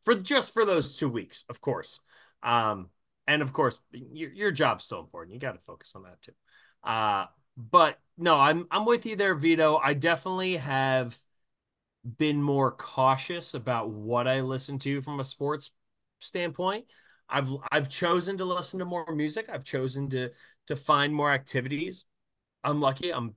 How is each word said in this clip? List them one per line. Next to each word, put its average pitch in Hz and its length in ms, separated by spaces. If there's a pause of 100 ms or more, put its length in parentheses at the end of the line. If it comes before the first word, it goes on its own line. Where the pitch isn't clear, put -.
for 233 140
just 233 360
for 226 140
those 170 300
two 147 140
weeks, 113 380
of - 140
course. - 380 (420)
Um, 110 480 (380)
and 151 160
of 135 100
course, 135 240 (140)
your, 143 400
your 196 200
job's 131 340
still 95 160
important. 85 340
You 123 40
gotta 127 200
focus - 360
on 95 80
that 92 200
too. - 100 (500)
Uh, 107 440 (320)
but 147 400 (180)
no, 170 220
I'm, 160 320
I'm 208 140
with 233 200
you 220 120
there, 190 180
Vito. 156 420
I 139 160
definitely 180 640
have 131 600 (1000)
been 151 240
more 139 300
cautious 135 840
about 113 360
what 113 380
I 131 140
listen 131 380
to 139 220
from 143 180
a 135 60
sports 139 460 (480)
standpoint. 185 640 (440)
I've, 135 200 (220)
I've 143 180
chosen 180 480
to 185 80
listen 180 340
to 180 60
more 170 280
music. 151 360
I've 139 160
chosen 135 460
to, 127 180 (380)
to 139 100
find 143 360
more 147 180
activities. 139 760 (580)
I'm 147 160
lucky. 143 340
I'm 117 240